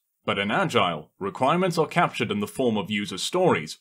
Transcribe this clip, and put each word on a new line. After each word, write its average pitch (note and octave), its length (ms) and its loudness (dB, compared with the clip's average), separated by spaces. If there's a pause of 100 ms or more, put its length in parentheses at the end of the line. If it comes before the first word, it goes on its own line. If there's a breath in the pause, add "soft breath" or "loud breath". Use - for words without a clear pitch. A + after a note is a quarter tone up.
(260)
but G#2 120 0
in G2+ 140 -2
Agile, A2+ 680 0
requirements E3 580 0
are D#3 100 2
captured C#3+ 440 0
in G2+ 80 -2
the G2+ 80 -2
form A#2 300 0
of G2 140 -4
user G2+ 260 -4
stories A2+ 640 0